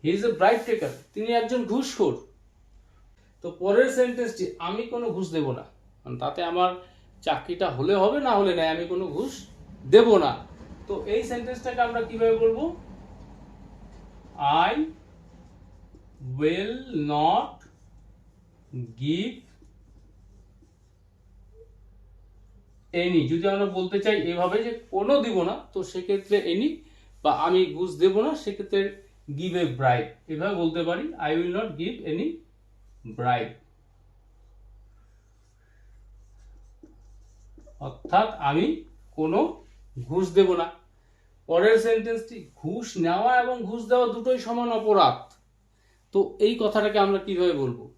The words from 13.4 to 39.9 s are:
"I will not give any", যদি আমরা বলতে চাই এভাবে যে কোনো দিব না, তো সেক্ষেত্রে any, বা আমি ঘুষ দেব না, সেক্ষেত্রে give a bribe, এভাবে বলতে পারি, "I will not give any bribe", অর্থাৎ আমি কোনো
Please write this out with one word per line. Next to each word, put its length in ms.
"I 40
will 360
not 420
give 320
any", 340
যদি 200
আমরা 180
বলতে 380
চাই 120
এভাবে 300
যে 100
কোনো 320
দিব 200
না, 120
তো 60
সেক্ষেত্রে 440
any, 160
বা 80
আমি 140
ঘুষ 140
দেব 180
না, 100
সেক্ষেত্রে 360
give 260
a 20
bribe, 320
এভাবে 340
বলতে 260
পারি, 160
"I 100
will 200
not 100
give 160
any 160
bribe", 340
অর্থাৎ 480
আমি 280
কোনো 220